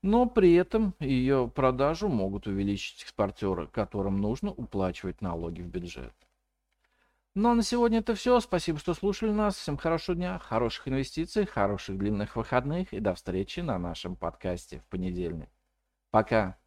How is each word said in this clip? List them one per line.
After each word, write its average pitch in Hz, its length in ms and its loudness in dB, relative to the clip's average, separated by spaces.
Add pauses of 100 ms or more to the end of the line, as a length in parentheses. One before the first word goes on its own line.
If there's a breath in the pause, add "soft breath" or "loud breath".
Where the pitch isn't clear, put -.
Но 226 260 4
при 185 260 6
этом 185 460 2
ее 131 480 2
продажу 139 600 2
могут 101 400 -2
увеличить 101 560 -2
экспортеры, 95 640 -2
которым 98 540 -2
нужно 120 280 -2
уплачивать 95 720 -4
налоги 85 400 -6
в 87 60 -10
бюджет. 85 460 -10 (1200)
Ну 214 140 4
а 240 40 6
на 233 100 4
сегодня 233 360 4
это 226 160 0
все. 247 240 4
Спасибо, 165 400 -2
что 175 140 -2
слушали 208 380 0
нас. 208 260 0
Всем 147 180 -4
хорошего 165 400 0
дня, 180 240 -4
хороших 117 480 -2
инвестиций, 143 580 -2
хороших 98 520 -2
длинных 104 400 -2
выходных 135 560 -2
и 98 80 -6
до 92 120 0
встречи 92 460 -4
на 147 180 -2
нашем 87 380 -6
подкасте 87 640 -8
в - 60 -20
понедельник. 87 640 -6 (640)
Пока. 107 560 2